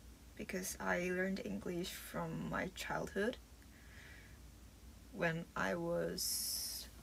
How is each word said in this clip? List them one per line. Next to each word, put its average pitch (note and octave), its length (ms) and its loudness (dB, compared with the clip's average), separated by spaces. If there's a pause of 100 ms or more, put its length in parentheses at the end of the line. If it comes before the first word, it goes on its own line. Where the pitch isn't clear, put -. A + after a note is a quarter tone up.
(360)
because F#3+ 440 -2
I F3+ 300 4
learned F#3+ 340 4
English F#3 480 0
from D#3+ 560 -2
my F#3+ 260 2
childhood. - 640 2 (1800)
When E3+ 320 4 (100)
I F#3+ 200 4
was, - 1120 2 (140)